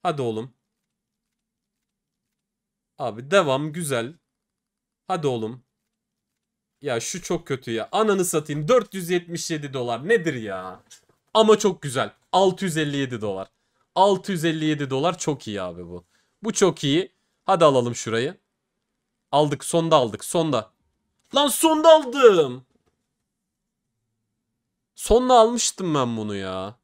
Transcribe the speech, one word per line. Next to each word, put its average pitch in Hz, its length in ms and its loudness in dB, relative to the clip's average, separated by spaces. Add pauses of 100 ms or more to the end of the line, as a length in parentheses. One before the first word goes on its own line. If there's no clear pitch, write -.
Hadi 156 180 -4
oğlum. 117 320 -6 (2500)
Abi 127 340 -8
devam 151 420 2
güzel. 139 400 -4 (960)
Hadi 170 200 -4
oğlum. 120 360 -6 (1160)
Ya 127 180 -4
şu - 220 -10
çok 170 260 -6
kötü 127 240 -6
ya. 110 200 -6
Ananı 196 340 2
satayım. 151 420 -4
Dört 233 260 2
yüz 180 160 -10
yetmiş 170 420 -4
yedi 147 220 -8
dolar. 123 340 -4
Nedir 175 260 2
ya? 95 500 -10 (500)
Ama 214 260 0
çok 190 220 -6
güzel. 123 320 -8 (180)
Altı 185 340 -2
yüz 160 120 -6
elli 147 200 -4
yedi 123 240 -6
dolar. 95 260 -8 (480)
Altı 190 360 2
yüz 165 140 -4
elli 160 200 -2
yedi 147 240 -2
dolar, 151 280 -2
çok 139 300 -6
iyi 101 140 -8
abi 87 260 -10
bu. 87 180 -16 (380)
Bu 220 100 -6
çok - 300 0
iyi. 143 280 -2 (340)
Hadi 170 200 4
alalım 123 300 4
şurayı. 120 420 -4 (920)
Aldık, 147 340 0
sonda 165 300 0
aldık, 117 300 0
sonda. 151 460 -2 (640)
Lan 285 120 2
sonda 311 420 4
aldım. 233 760 6 (2250)
Sonda 254 380 2
almıştım 220 640 4
ben 120 220 0
bunu 107 180 -6
ya. 95 480 -8